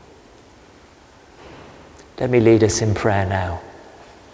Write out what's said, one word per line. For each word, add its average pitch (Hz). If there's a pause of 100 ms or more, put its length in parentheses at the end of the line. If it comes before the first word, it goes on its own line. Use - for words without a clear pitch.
(2250)
Let 127
me 123
lead 113
us 104
in 110
prayer 101
now. 92 (760)